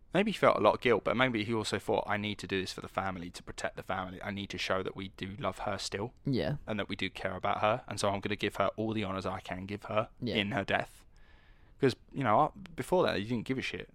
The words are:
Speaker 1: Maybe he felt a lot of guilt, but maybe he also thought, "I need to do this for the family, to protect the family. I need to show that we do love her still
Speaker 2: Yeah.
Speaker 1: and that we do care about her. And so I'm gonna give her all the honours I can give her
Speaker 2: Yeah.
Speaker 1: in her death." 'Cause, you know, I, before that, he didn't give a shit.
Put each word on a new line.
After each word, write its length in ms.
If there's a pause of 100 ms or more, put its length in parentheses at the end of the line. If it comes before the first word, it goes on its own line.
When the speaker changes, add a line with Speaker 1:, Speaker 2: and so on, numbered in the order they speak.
(140)
Speaker 1:
Maybe 180
he 40
felt 220
a 20
lot 140
of 80
guilt, 220
but 120
maybe 280
he 100
also 240
thought, 280
"I 120
need 220
to 60
do 140
this 120
for 100
the 60
family, 420
to 120
protect 340
the 60
family. 400
I 80
need 200
to 80
show 240
that 140
we 200
do 220
love 220
her 180
still 340 (140)
Speaker 2:
Yeah. 300 (100)
Speaker 1:
and 120
that 100
we 80
do 120
care 280
about 240
her. 280
And 120
so 100
I'm 100
gonna 160
give 200
her 200
all 160
the 120
honours 200
I 160
can 260
give 180
her 240 (120)
Speaker 2:
Yeah. 140
Speaker 1:
in 160
her 140
death." 340 (840)
'Cause, 160 (160)
you 100
know, 160
I, 120 (260)
before 280
that, 140
he 60
didn't 200
give 140
a 40
shit. 320